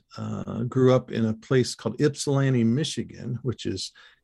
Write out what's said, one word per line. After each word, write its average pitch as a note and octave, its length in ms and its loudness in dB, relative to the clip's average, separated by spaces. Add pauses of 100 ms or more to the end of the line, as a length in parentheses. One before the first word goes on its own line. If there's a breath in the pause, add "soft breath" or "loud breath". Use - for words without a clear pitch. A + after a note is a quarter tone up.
(180)
uh, G#2+ 460 -6
grew B2+ 300 4
up B2+ 180 2
in A2+ 160 0
a A2 60 0
place B2 420 0
called A2 260 -4
Ypsilanti, C3+ 640 2
Michigan, A#2+ 800 -2
which A#2 220 -6
is, G2 280 -6 (300 loud breath)